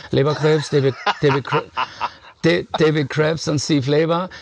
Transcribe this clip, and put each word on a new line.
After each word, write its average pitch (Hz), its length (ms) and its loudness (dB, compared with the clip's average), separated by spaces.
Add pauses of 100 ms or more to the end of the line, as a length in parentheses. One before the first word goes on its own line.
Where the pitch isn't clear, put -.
(120)
Leberkrebs, 147 580 2
David, 135 260 2 (260)
David 139 240 2
Kra-, - 180 -2 (800)
Da-, 175 200 2 (140)
David 151 320 2
Krebs 156 400 -2
und 151 100 0
Steve 143 320 0
Leber, 165 380 0 (120)